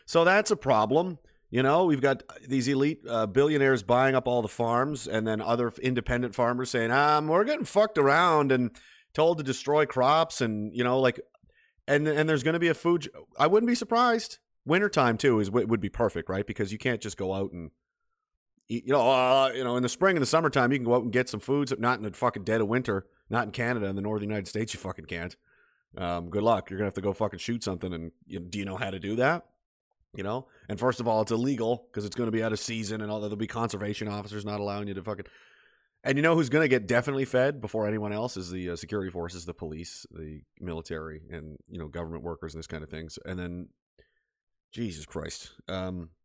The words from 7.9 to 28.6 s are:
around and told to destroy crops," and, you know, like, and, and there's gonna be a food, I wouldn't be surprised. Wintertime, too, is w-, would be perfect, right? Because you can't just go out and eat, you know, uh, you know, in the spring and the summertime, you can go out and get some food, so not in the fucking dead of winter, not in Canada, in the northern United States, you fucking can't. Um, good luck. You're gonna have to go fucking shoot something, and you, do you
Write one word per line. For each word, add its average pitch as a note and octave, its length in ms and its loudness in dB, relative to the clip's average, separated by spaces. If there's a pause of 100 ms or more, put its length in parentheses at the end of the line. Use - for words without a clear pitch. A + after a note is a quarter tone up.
around D3+ 540 6
and B2 180 2 (440)
told D#3+ 240 4
to D3 60 -8
destroy C#3+ 420 2
crops," D3+ 540 2
and, G#2+ 340 -2
you A#2+ 100 0
know, B2+ 160 2
like, B2+ 200 2 (680)
and, D3 180 2
and D#3 220 2
there's D3+ 140 2
gonna D#3 180 2
be E3+ 80 2
a D#3+ 60 2
food, E3+ 340 0 (300)
I C#3+ 80 6
wouldn't A3 220 4
be A#3+ 60 4
surprised. A#3 640 0 (280)
Wintertime, D3+ 500 4
too, A#2 240 4
is G2 80 0
w-, G#2 180 2
would A2 140 2
be G2+ 80 -4
perfect, F#2+ 400 -2
right? F#2+ 180 -4
Because G2+ 260 -4
you G#2+ 60 -8
can't B2 220 -2
just G#2 160 -10
go F#2+ 160 -4
out G2 200 -4
and E2+ 180 -12 (960)
eat, A#2 180 -6
you B2+ 60 0
know, C3 180 6
uh, C3 440 6
you C3 100 -4
know, B2 120 0
in B2+ 60 0
the B2 60 0
spring F#3 280 2
and D3+ 60 2
the B2 40 2
summertime, C#3+ 440 2
you C#3 80 2
can B2 60 -4
go A#2 100 4
out B2 80 4
and A#2 100 -4
get B2+ 160 2
some G#2+ 120 -6
food, C#3 280 0
so C#3 100 -4
not A#2+ 200 0
in G#2+ 60 -8
the G2+ 80 -6
fucking A2 320 -2
dead A2 160 2
of G#2 80 2
winter, A2+ 380 0 (220)
not A2+ 180 -2
in G#2 60 -10
Canada, A#2 340 -2
in G2 100 -4
the G2 60 -4
northern G#2 260 -4
United G#2 200 -6
States, G#2+ 260 -6
you - 60 -10
fucking F#2 260 -10
can't. F2 300 -10 (600)
Um, F2 340 -6
good G2+ 120 -2
luck. G#2+ 280 2
You're G2 80 -8
gonna G#2 80 -2
have F#2+ 80 -4
to G2 60 -6
go G2 120 0
fucking G2 280 -4
shoot A#2 240 -6
something, F#2 280 -6
and E2 200 -8 (140)
you, F#2 120 -10
do F2+ 200 -10
you G2 60 -4